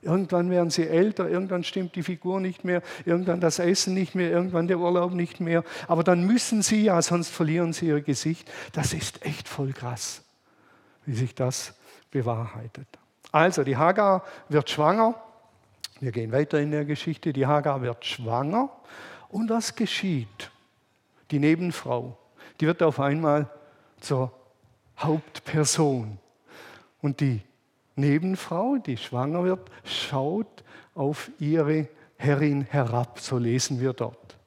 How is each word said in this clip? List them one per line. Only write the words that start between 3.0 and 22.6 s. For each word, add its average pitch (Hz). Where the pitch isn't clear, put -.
irgendwann 175
das 165
Essen 185
nicht 190
mehr, 175
irgendwann 175
der 180
Urlaub 175
nicht 175
mehr. 165
Aber 165
dann 175
müssen 220
sie 214
ja, 180
sonst 175
verlieren 165
sie 170
ihr 147
Gesicht. 151
Das -
ist -
echt -
voll 135
krass, -
wie 139
sich 123
das -
bewahrheitet. 117
Also, 160
die 131
Hagar 190
wird 147
schwanger. 220
Wir 127
gehen 113
weiter 143
in 147
der 151
Geschichte. 151
Die 135
Hagar 143
wird 120
schwanger. 143
Und 220
was 226
geschieht? 165
Die 147
Nebenfrau, 147